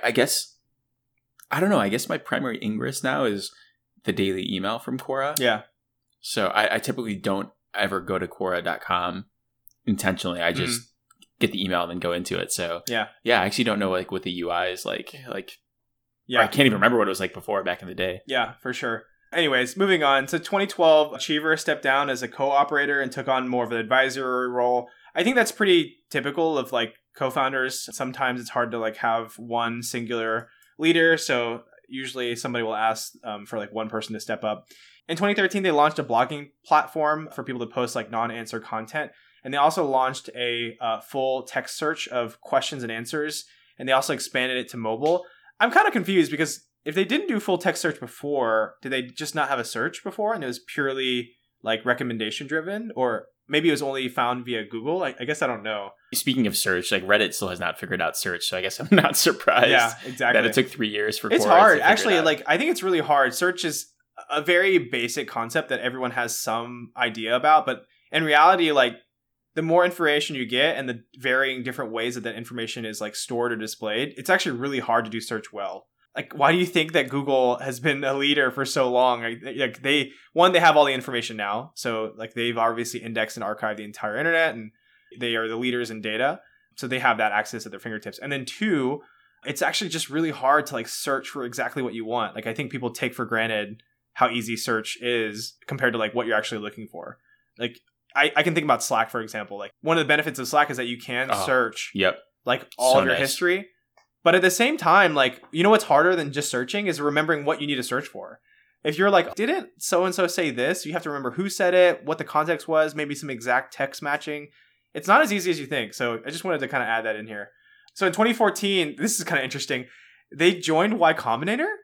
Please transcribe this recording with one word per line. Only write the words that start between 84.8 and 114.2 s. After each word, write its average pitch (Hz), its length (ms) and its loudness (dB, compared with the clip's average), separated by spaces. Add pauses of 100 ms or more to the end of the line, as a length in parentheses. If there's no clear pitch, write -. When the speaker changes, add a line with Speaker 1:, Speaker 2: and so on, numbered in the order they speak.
Speaker 2:
they 117 180 -2
are 113 120 -2
the 113 80 -4
leaders 123 340 -2
in 110 100 -10
data. 113 400 -2 (360)
So 135 120 -10
they 127 100 -2
have 123 200 2
that 107 140 2
access 107 320 -4
at 110 80 -14
their 98 80 -14
fingertips. 107 380 -12
And 139 140 -10
then 135 120 -6
two, 147 580 -2 (420)
it's 143 180 -6
actually 165 280 -2
just 160 200 -6
really 160 200 -2
hard 143 360 2
to, 143 80 -10
like, 117 140 -6
search 139 400 -4
for 135 160 -8
exactly 120 380 -6
what 110 120 -6
you 113 100 -8
want. 113 300 -4
Like, 110 120 -8
I 113 80 -4
think 139 180 -8
people 120 180 -4
take 123 240 -6
for 123 100 -4
granted 110 580 -4 (320)
how 123 160 2
easy 117 260 -4
search 110 440 -4
is 113 540 -4 (120)
compared 127 260 0
to, 117 60 -4
like, 107 160 -2
what 120 120 -2
you're 113 100 0
actually 107 240 -4
looking 104 280 -12
for. - 300 -16 (400)
Like, 120 200 -8 (380)
I, 147 180 2
I 151 80 2
can 165 120 2
think 156 100 0
about 127 180 2
Slack, 113 280 0
for 117 100 -6
example. 107 360 -10
Like, 101 140 -12 (120)
one 160 140 2
of 160 60 2
the 135 60 -2
benefits 151 320 0
of 123 80 -6
Slack 147 220 2
is 127 80 -6
that 123 80 -4
you 120 120 -8
can 123 320 -6
Speaker 1:
Oh, 101 160 0
Speaker 2:
search, 127 480 0
Speaker 1:
yep. 95 240 2 (260)
Speaker 2:
like, 127 320 -2
all 127 180 4
Speaker 1:
So 135 40 10
Speaker 2:
of - 60 6
your 131 100 2
Speaker 1:
nice. - 60 0
Speaker 2:
history. 175 480 0 (540)
But 170 120 6
at 180 80 6
the 185 80 6
same 247 260 2
time, 165 380 6
like, 131 360 2
you 160 120 0
know 202 80 6
what's 214 140 6
harder 165 300 6
than 151 160 -2
just 143 200 -4
searching 156 380 -2
is 147 120 -2
remembering 147 460 0
what 151 160 0
you 143 40 -4
need 143 100 -2
to 123 60 -4
search 127 240 -4
for. 101 340 -16 (440)
If 151 140 -2
you're 190 120 4
like, 175 240 4
"Didn't 285 440 -2
so-and-so 180 480 0
say 170 240 -2
this?" 131 340 -2
You 151 80 -10
have 170 120 -4
to 160 40 -6
remember 139 220 -4
who 185 180 -4
said 185 240 0
it, 180 320 6
what 156 140 -2
the 190 60 -6
context 151 440 -2
was, 156 260 2
maybe 147 200 -4
some 143 160 -10
exact 123 420 0
text 139 300 -6
matching. 147 460 -6 (440)